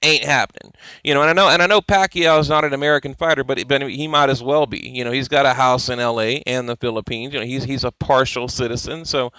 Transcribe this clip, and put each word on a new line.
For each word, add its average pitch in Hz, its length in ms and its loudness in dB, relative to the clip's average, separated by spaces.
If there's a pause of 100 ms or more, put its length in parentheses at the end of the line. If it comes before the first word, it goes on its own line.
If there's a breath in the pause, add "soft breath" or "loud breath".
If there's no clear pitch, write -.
Ain't 151 220 2
happening. 135 500 -2 (300 loud breath)
You 147 100 0
know, 139 80 4
and 151 80 4
I 160 40 4
know, 190 160 4
and 170 120 4
I 175 60 4
know 202 140 4
Pacquiao's 170 680 2
not 151 160 2
an 151 100 -2
American 143 420 0
fighter, 156 280 0
but, 127 240 -2
but 135 140 2
he 139 260 -6
might 143 220 2
as 135 120 0
well 143 240 2
be. - 140 -10
You 127 240 -10
know, 120 80 -4
he's 131 160 -4
got 139 180 2
a 135 80 4
house 127 360 2
in 123 100 -4
L 117 220 0
A 113 260 -2
and 123 220 -4
the 120 80 -6
Philippines. 117 560 -6
You 143 80 -6
know, 107 40 -6
he's, 127 200 -6
he's 131 180 -6
a 123 80 -4
partial 131 560 -2
citizen, 123 560 -6
so, 135 360 -4